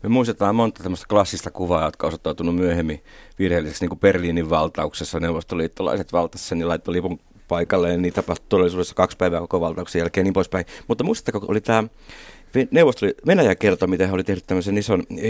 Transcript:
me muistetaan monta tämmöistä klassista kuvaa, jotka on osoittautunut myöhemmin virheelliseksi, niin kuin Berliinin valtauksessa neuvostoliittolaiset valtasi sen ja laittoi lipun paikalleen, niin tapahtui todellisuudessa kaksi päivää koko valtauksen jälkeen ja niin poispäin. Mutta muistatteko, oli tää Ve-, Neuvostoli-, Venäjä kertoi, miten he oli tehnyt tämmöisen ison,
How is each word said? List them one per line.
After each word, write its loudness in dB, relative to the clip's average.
me -4
muistetaan 2
monta 0
tämmöistä -8
klassista 2
kuvaa, 0
jotka -4
on 0
osoittautunut -4
myöhemmin 0
virheelliseksi, 0
niin -2
kuin -10
Berliinin 2
valtauksessa -2
neuvostoliittolaiset -4
valtasi -2
sen -4
ja -2
laittoi -4
lipun -4
paikalleen, 0
niin 0
tapahtui -4
todellisuudessa 0
kaksi 0
päivää 0
koko -2
valtauksen -4
jälkeen 0
ja 2
niin 2
poispäin. -2
Mutta -2
muistatteko, -4
oli 0
tää 0
Ve-, 2
Neuvostoli-, 4
Venäjä 4
kertoi, 2
miten 2
he -2
oli 0
tehnyt -4
tämmöisen 0
ison, 0